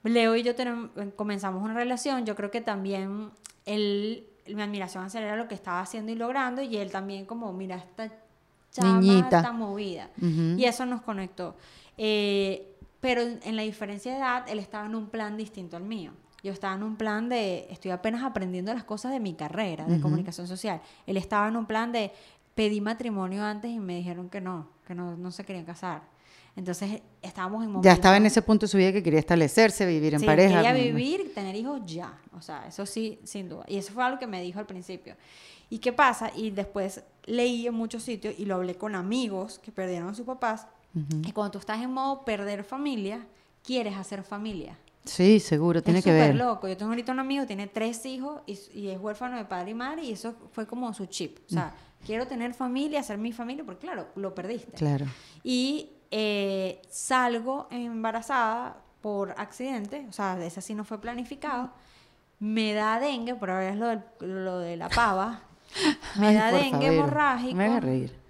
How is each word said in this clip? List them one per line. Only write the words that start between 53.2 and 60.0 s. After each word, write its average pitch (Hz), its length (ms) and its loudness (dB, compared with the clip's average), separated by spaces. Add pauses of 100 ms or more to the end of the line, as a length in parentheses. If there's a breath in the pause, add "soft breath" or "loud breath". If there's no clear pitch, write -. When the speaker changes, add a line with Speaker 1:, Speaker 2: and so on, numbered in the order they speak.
Speaker 1:
familia", 247 320 -8
porque 202 220 -14
claro, 220 300 -8
lo 190 180 -6
perdiste. 190 380 -8
Speaker 2:
Claro. 143 340 0 (380 loud breath)
Speaker 1:
Y, 254 460 -2 (220)
eh, 202 800 -2
salgo 254 800 -2
embarazada 226 1080 -2 (220)
por 196 380 -4
accidente, 247 720 -8